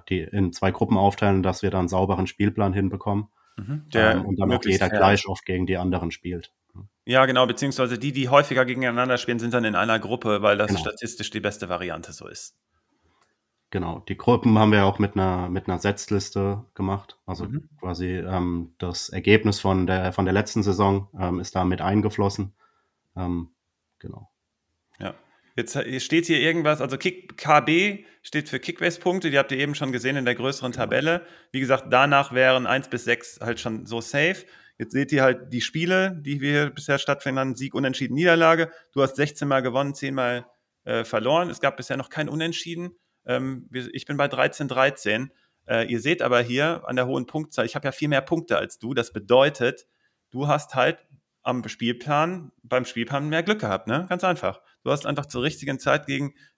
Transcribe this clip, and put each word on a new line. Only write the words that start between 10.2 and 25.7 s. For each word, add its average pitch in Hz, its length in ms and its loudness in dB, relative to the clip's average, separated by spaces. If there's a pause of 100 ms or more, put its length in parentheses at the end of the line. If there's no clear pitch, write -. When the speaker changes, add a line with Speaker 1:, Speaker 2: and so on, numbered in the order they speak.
Speaker 2:
weil 104 140 6
das 104 120 2
Speaker 1:
Genau. 95 120 0
Speaker 2:
statistisch 107 500 -8
die 107 100 -6
beste 98 280 -6
Variante 87 440 -6
so - 160 -16
ist. - 280 -18 (1120)
Speaker 1:
Genau, 87 300 -4
die - 180 -8
Gruppen 117 400 4
haben 107 140 8
wir 101 120 8
auch 98 140 2
mit 101 180 0
einer, 92 320 0
mit 92 180 -4
einer 90 120 -2
Setzliste 101 960 -2
gemacht. 98 520 -6
Also 90 200 -8
Speaker 2:
Mhm. 131 220 -8 (120)
Speaker 1:
quasi, 90 280 -6
ähm, 90 680 -4
das 87 300 -6
Ergebnis 101 520 2
von 95 260 2
der, 92 260 0
von 95 140 0
der 92 80 2
letzten 107 280 0
Saison, 98 460 2 (100)
ähm, 90 220 -2
ist - 160 -10
da 92 80 0
mit 90 160 0
eingeflossen. 101 720 0 (640)
Ähm, 87 320 -6 (500)
genau. - 320 -18 (680)
Speaker 2:
Ja. 98 160 -10 (420)
Jetzt, 120 200 -6